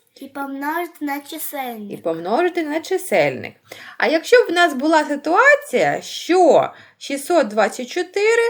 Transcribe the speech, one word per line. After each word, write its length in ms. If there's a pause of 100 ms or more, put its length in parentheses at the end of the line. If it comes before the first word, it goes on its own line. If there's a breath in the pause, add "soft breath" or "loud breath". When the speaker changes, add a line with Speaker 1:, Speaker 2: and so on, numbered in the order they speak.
(160)
Speaker 1:
І 120
помножити 760
на 140
чисельник. 800
Speaker 2:
і 20
помножити 600
на 160
чисельник. 760 (440 loud breath)
А 100
якщо 360
б 40
в 40
нас 220
була 320
ситуація, 960
що 680 (280 loud breath)
шістсот 500
двадцять 400
чотири 640